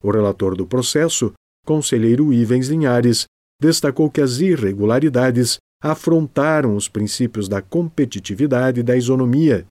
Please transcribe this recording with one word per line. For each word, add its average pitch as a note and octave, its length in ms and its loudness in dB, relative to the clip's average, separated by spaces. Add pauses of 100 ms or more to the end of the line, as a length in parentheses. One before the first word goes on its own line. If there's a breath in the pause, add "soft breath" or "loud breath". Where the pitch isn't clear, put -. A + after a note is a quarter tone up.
O G2+ 80 0
relator G2+ 440 0
do F#2 100 -4
processo, B2+ 680 -2 (320)
conselheiro C3+ 680 2
Ivens A#2+ 340 2
Linhares, B2 580 0 (360)
destacou D#3 480 0
que D3 120 -2
as B2+ 180 0
irregularidades B2 1160 0 (240)
afrontaram D3+ 920 0
os G2+ 120 -4
princípios G#2+ 600 -4
da G2 140 -4
competitividade C3 1160 -2
e A#2+ 40 -2
da B2 140 0
isonomia. B2+ 720 2